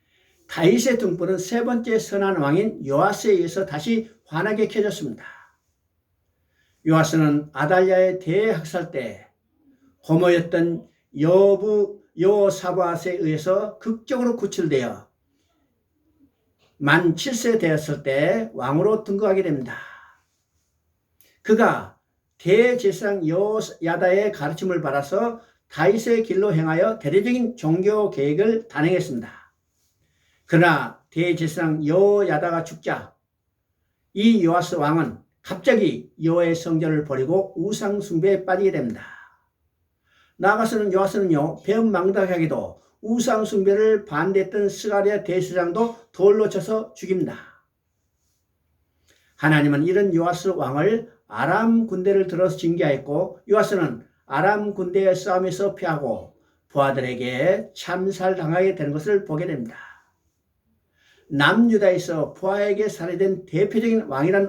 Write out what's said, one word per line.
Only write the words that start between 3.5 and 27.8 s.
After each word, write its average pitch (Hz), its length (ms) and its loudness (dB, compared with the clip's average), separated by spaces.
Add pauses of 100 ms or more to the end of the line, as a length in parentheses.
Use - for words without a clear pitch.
다시 220 440 -4 (140)
환하게 208 440 -2
켜졌습니다. 196 540 -4 (1600)
요아스는 156 680 2
아달랴의 185 680 2
대학살 180 720 -2
때 113 360 -10 (760)
고모였던 170 840 2 (320)
여부-, 196 840 2 (160)
여호사밧에 185 1000 0
의해서 180 600 -2
극적으로 240 580 -4
구출되어 143 720 -4 (1700)
만 160 360 2
칠 262 200 -6
세 233 240 0
되었을 151 440 -2
때 175 520 0
왕으로 170 500 0
등극하게 196 380 0
됩니다. 131 340 -4 (1700)
그가 170 560 0 (420)
대제사장 202 840 2
여호야다의 185 1040 0
가르침을 170 500 -4
받아서 165 600 -4 (300)
다윗의 220 520 2
길로 196 320 0
행하여 160 460 0
대대적인 208 560 0
종교 190 540 0